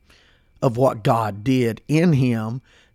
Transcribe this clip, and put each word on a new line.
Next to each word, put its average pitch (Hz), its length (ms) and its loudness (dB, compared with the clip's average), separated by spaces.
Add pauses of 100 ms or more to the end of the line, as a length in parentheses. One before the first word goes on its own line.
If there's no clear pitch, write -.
(600)
of 120 160 0
what 123 260 0
God 107 400 -2
did 127 440 0
in 160 260 2
him 123 480 -2 (340)